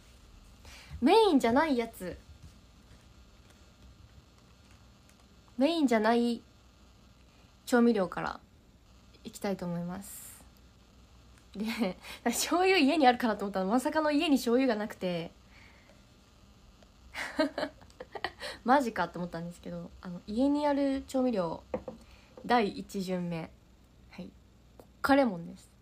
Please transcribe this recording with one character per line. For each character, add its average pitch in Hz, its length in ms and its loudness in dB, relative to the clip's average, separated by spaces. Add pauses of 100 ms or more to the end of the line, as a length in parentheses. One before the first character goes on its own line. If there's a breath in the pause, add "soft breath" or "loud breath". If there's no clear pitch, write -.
(1000 loud breath)
メ 294 120 6
イ 427 200 6
ン 269 60 6
じ 240 80 0
ゃ 226 40 2
な 285 140 4
い 294 100 0
や 233 120 -2
つ、 180 320 -12 (3500)
メ 269 120 4
イ 339 120 0
ン 277 60 4
じ 240 80 2
ゃ 220 40 4
な 214 140 2
い 240 280 0 (1200)
調 240 160 4
味 233 120 6
料 190 140 0
か 170 140 -8
ら - 180 -6 (840)
い - 80 -16
き - 80 -18
た 208 100 -4
い 190 80 -4
と 185 80 -10
思 175 120 -6
い 175 60 -6
ま 180 200 -10
す。 - 280 -18 (1200)
で、 214 420 -4 (260 loud breath)
醤 302 400 0
油 381 140 4
家 302 200 4
に 277 100 6
あ 247 40 8
る 240 60 4
か 247 100 -2
な 214 80 0
と 202 100 -6
思 202 40 -4
っ 202 40 -10
た 190 80 -2
ら、 185 40 -2
ま 220 140 2
さ 302 120 -4
か 311 100 0
の 302 100 2
家 302 180 0
に 269 80 4
醤 240 200 0
油 269 100 2
が 214 120 0
な 214 80 -6
く - 80 -12
て、 170 360 -6 (1800 soft breath)
<laughs> - 1500 -8
マ 269 180 4
ジ 226 120 -4
か 175 140 -2
と 170 120 -10
思 175 80 -6
っ - 20 -10
た 165 100 -10
ん 170 80 -8
で 170 60 -12
す - 80 -20
け 175 100 -14
ど、 175 180 -12 (120)
あ 196 80 -14
の、 180 180 -12
家 233 200 0
に 294 200 0
あ 294 60 2
る 269 340 -2
調 262 160 -2
味 254 80 0
料 175 320 -4 (840 soft breath)
第 226 240 2
一 196 340 -8
巡 180 260 -4
目、 165 200 -8 (600)
は - 120 -18
い、 180 100 -16 (460)
ポ - 60 -20
ッ - 40 -20 (140)
カ 277 140 4
レ 277 100 6
モ 196 120 -2
ン 170 80 -12
で 185 120 -16
す。 - 120 -20 (120)